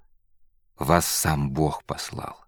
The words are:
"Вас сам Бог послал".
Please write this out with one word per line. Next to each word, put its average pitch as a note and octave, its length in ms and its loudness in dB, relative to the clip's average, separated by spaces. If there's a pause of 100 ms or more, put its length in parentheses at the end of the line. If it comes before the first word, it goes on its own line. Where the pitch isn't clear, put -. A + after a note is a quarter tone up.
(760)
"Вас D#2+ 300 4
сам C#2+ 460 0
Бог D2+ 320 0
послал". - 640 -10